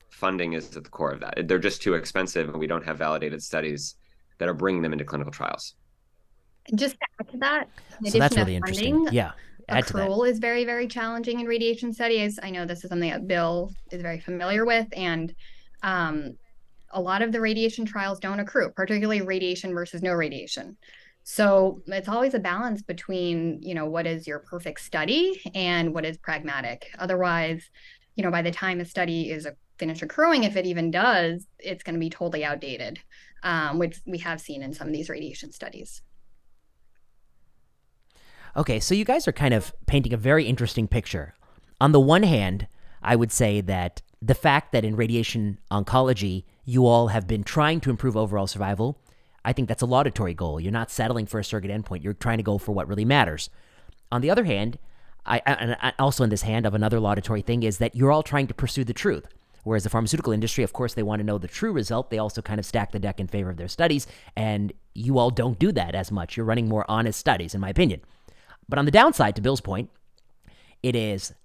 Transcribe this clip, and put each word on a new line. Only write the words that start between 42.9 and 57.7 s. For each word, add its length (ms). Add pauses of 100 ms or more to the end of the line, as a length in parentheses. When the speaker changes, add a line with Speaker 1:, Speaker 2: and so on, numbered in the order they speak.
Speaker 3:
I 140
would 160
say 300
that 400 (200)
the 140
fact 380
that 100
in 140
radiation 640 (120)
oncology, 720 (200)
you 220
all 220
have 200
been 160
trying 380
to 80
improve 260
overall 300
survival, 560 (420)
I 80
think 160
that's 140
a 60
laudatory 480
goal. 240
You're 120
not 200
settling 340
for 140
a 40
surrogate 280
endpoint. 320
You're 100
trying 240
to 60
go 160
for 140
what 140
really 160
matters. 460 (640)
On 100
the 80
other 140
hand, 340 (480)
I, 220
I, 60
and 280
I, 160
also 260
in 60
this 140
hand 240
of 80
another 240
laudatory 420
thing 220
is 160